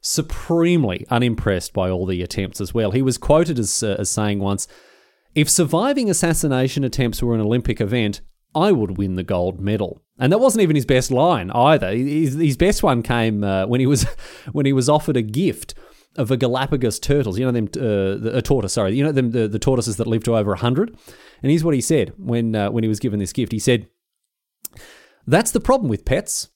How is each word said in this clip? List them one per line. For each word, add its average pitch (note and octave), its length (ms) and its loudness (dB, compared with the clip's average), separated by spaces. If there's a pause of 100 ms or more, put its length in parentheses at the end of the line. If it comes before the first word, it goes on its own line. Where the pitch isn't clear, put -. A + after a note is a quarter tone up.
supremely E3 1080 0
unimpressed A#2 640 0
by F#2 160 0
all F#2 160 -2
the F2+ 160 -2
attempts F#2 400 -6
as F#2+ 120 -6
well. A2 180 0
He B2+ 100 0
was C3 160 0
quoted D#3 420 2
as, G#2+ 240 -2
uh, G2+ 160 -2
as G2+ 100 -2
saying G#2 300 -2
once, G2 280 -2 (680)
"If D3+ 140 2
surviving A3 600 0
assassination C#3 760 0
attempts A#2+ 360 -2
were A#2 140 0
an A2 60 0
Olympic A2 400 0
event, G#2 400 -2 (340)
I F#3 160 2
would G#2 260 0
win F#2+ 180 -2
the F#2 80 -4
gold F2+ 360 -2
medal." G2 420 -4 (160)
And B2+ 140 2
that G#3 80 4
wasn't A#3+ 220 4
even D#3 160 4
his B2 80 0
best B2+ 260 2
line B2+ 400 2
either. A#2+ 400 4
His, C#3+ 440 0
his D3 220 0
best G3 260 2
one B2+ 200 2
came, A2+ 400 0
uh, G2 240 0
when A#2+ 120 0
he C3 80 2
was, C3+ 160 2
<laughs> - 480 -8
when C#3+ 140 -2
he C#3 80 2
was C3 160 2
offered D3+ 280 2
a A#2 40 2
gift B2 520 -2 (440)
of A#2 120 -2
a C3 60 2
Galapagos B2+ 640 0
turtles, A2+ 400 0
you C3 60 0
know, C3 80 0
them, A2 240 0
uh, G2+ 420 0
the, A2 160 -4
a B2 60 0
tortoise, A2+ 320 0
sorry, G#2 220 0
you C#3 80 2
know, D3+ 100 0
them, B2+ 180 0
the, A2+ 160 0
the G#2 120 -4
tortoises A#2+ 360 0
that A2 120 -4
live A2+ 180 0
to A#2 100 0
over G#2 160 0
a F#2+ 60 -2
hundred. C3 320 0 (520)
And C3+ 100 2
here's D#3+ 120 2
what E3 100 2
he C3+ 60 2
said B2+ 380 0
when, A#2 360 -2
uh, G2+ 160 0
when A2+ 140 -2
he A2 60 0
was G#2 100 0
given G#2+ 200 -2
this F#2+ 120 -4
gift. A#2 220 -4
He A2 60 -2
said, A#2 280 0 (1400)
"That's G3 260 0
the A3+ 100 0
problem B3 280 0
with G#2 160 -4
pets. - 500 -4